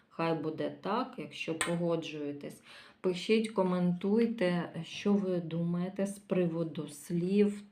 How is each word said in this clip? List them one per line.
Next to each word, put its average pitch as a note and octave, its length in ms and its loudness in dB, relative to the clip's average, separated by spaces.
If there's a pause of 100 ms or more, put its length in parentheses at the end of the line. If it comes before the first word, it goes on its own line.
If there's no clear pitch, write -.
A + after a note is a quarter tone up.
«Хай E3 240 0
буде D3+ 480 -4
так», A3 360 -2
якщо D3+ 380 -6
погоджуєтесь. D#3 1080 -2 (400)
Пишіть, A3 480 2
коментуйте, F3+ 1200 2 (100)
що - 300 0
ви F#3 240 2
думаєте F3 720 -2
з G3+ 120 -6
приводу E3 680 0
слів G3 840 2